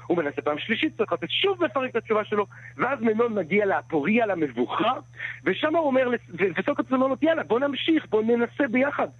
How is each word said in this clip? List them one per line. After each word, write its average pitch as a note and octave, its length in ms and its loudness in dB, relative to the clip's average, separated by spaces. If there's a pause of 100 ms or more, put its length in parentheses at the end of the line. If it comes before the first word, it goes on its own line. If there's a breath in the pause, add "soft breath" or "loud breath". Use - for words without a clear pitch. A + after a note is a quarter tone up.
הוא F3+ 120 0
מנסה C#3+ 240 -4
פעם D3 160 -2
שלישית, A3+ 380 -2
סוקרטס E3+ 340 -2
שוב F#4 340 0
מפרק C4 260 -2
את A#3 60 -4
התשובה G#3+ 280 0
שלו, G#3 220 -2 (300 loud breath)
ואז A#3 240 -2
מנון A3+ 340 2
מגיע G3 320 0
לאפוריה, E3+ 600 0
למבוכה, D#3 680 0 (520 loud breath)
ושם D4+ 320 0
הוא D#4+ 100 2
אומר, B3+ 220 2
לס-, A#3+ 220 -4 (100)
ו-, F#3+ 40 2 (140)
וסוקרטס C#4 340 -2
אומר C4 140 4
לו, C4+ 160 -2
"יאללה, D#4 200 2
בוא A3+ 180 0
נמשיך, C#4+ 500 0
בוא G#3+ 120 2
ננסה A#3 480 2
ביחד, B3+ 380 0 (120 loud breath)